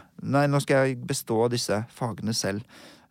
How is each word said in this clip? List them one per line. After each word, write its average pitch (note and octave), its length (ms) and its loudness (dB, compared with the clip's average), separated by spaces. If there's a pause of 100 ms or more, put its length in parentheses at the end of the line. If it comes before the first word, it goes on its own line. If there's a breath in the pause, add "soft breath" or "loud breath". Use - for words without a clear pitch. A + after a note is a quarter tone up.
(220)
nei, C#3 260 2
nå C#3+ 140 2
skal C3+ 260 4
jeg B2+ 200 -4
bestå A#2+ 420 0
disse A2+ 360 0 (100)
fagene A2+ 400 -4
selv, G2+ 260 -2 (500 soft breath)